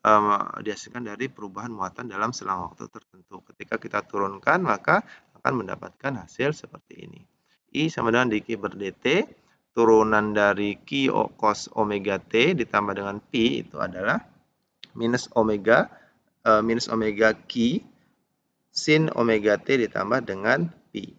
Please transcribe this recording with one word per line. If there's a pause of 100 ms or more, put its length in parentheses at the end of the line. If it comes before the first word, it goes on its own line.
eh,
dihasilkan
dari
perubahan
muatan
dalam
selang
waktu
tertentu. (100)
Ketika
kita
turunkan,
maka (380)
akan
mendapatkan (100)
hasil
seperti
ini. (540)
I
sama
dengan
D
Q
per
D
T, (480)
turunan
dari
Q
o-,
cos
omega
T
ditambah
dengan
pi
itu
adalah (720)
minus
omega, (560)
eh,
minus
omega
Q (880)
sin
omega
T
ditambah
dengan (240)
pi.